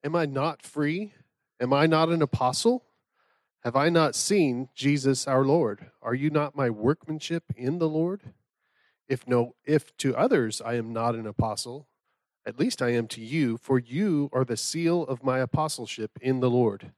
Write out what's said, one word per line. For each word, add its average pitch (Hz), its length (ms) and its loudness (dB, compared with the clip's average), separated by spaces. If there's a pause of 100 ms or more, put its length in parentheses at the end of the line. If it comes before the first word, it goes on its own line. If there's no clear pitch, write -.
Am 156 140 -2
I 165 80 2
not 139 360 -2
free? 165 520 -4 (480)
Am 123 100 0
I 143 160 6
not 160 220 4
an 165 120 2
apostle? 147 640 0 (760)
Have 120 160 -2
I 143 100 4
not 165 280 4
seen 135 600 0
Jesus 135 540 2
our 131 160 4
Lord? 135 460 0 (100)
Are 120 120 -4
you 139 160 0
not 147 280 -2
my 131 120 2
workmanship 151 880 -4
in 135 240 -4
the 165 80 0
Lord? 165 460 -4 (760)
If 131 180 -4
no, 120 380 0
if - 360 0
to 131 180 0
others 143 420 2
I 113 140 -6
am 117 180 -4
not 113 240 -2
an 113 100 -10
apostle, 120 640 -6 (580)
at 120 140 -12
least 240 220 0
I 120 80 0
am 117 200 0
to 113 120 -12
you, 120 340 -2
for 131 240 0
you 143 540 -2
are 127 100 2
the 120 140 -4
seal 170 460 0
of 131 200 -6
my 131 160 0
apostleship 127 800 -4
in 131 220 0
the 127 100 4
Lord. 117 460 0